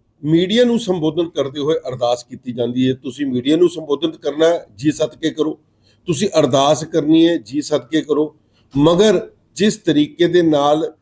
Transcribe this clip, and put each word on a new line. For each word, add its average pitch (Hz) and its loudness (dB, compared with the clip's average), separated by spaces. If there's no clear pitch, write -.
ਮੀਡੀਆ 185 2
ਨੂੰ 233 2
ਸੰਬੋਧਨ 165 -2
ਕਰਦੇ 139 -6
ਹੋਏ 151 0
ਅਰਦਾਸ 123 -4
ਕੀਤੀ 127 -14
ਜਾਂਦੀ 123 -2
ਹੈ। 127 0
ਤੁਸੀਂ 135 -8
ਮੀਡੀਆ 131 0
ਨੂੰ 175 4
ਸੰਬੋਧਨ 156 -6
ਕਰਨਾ 160 0
ਜੀ 139 -2
ਸਦਕੇ 156 -4
ਕਰੋ, 156 -4
ਤੁਸੀਂ 175 -2
ਅਰਦਾਸ 143 2
ਕਰਨੀ 160 2
ਹੈ 170 0
ਜੀ 135 -8
ਸਦਕੇ 147 -4
ਕਰੋ, 151 -2
ਮਗਰ 175 4
ਜਿਸ 208 0
ਤਰੀਕੇ 151 0
ਦੇ 175 2
ਨਾਲ 156 0